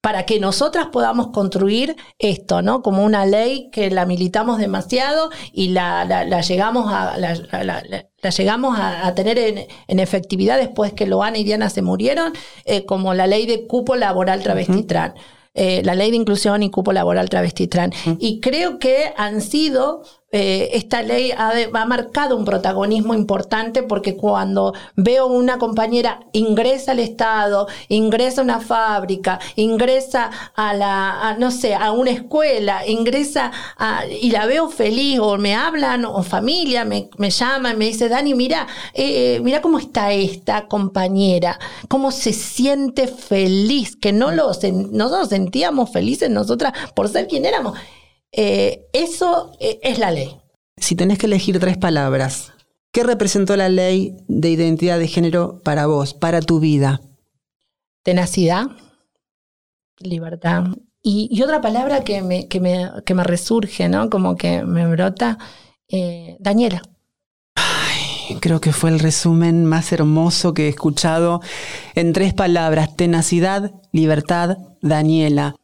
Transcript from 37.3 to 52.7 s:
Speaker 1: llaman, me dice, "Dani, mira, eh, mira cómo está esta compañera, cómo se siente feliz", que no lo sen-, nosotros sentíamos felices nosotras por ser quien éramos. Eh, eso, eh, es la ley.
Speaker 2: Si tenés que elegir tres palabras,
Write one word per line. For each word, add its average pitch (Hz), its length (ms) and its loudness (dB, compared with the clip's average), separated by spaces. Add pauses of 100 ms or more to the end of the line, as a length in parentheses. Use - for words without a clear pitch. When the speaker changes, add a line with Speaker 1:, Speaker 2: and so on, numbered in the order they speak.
Speaker 1:
llaman, 247 480 0
me 214 80 2
dice, 226 240 0
"Dani, 277 240 2
mira, 254 320 0 (260)
eh, 247 500 0
mira 269 200 0
cómo 330 160 4
está 208 340 -2
esta 202 560 -2
compañera, 190 920 0 (300)
cómo 269 220 0
se 233 240 -2
siente 269 720 0
feliz", 202 880 0
que 202 160 0
no 247 200 2
lo 311 200 2
sen-, 196 380 -2
nosotros 254 380 0
sentíamos 240 640 0
felices 220 360 0
nosotras 233 440 0 (240)
por 202 120 0
ser 370 200 -2
quien 277 180 -2
éramos. 277 320 -2 (540)
Eh, 202 600 0
eso, 339 680 0
eh, - 220 -2
es 247 180 -2
la 196 100 2
ley. 139 260 -4 (400)
Speaker 2:
Si - 200 0
tenés 185 220 2
que 226 80 0
elegir 190 340 2
tres 180 180 2
palabras, 139 760 0 (400)